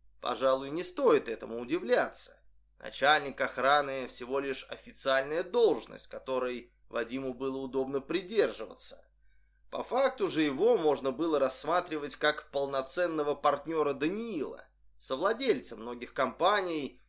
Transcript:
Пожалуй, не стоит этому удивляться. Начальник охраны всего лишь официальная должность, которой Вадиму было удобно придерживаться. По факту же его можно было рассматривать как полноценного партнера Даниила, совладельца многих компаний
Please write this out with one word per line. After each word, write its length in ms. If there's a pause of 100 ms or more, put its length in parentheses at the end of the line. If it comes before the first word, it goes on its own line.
(220)
Пожалуй, 500
не 120
стоит 460
этому 300
удивляться. 760 (440)
Начальник 600
охраны 680
всего 320
лишь 300
официальная 760
должность, 640
которой 640 (180)
Вадиму 440
было 240
удобно 420
придерживаться. 1040 (640)
По 140
факту 460
же 120
его 360
можно 340
было 280
рассматривать 760
как 360
полноценного 840
партнера 580
Даниила, 720 (340)
совладельца 760
многих 380
компаний 960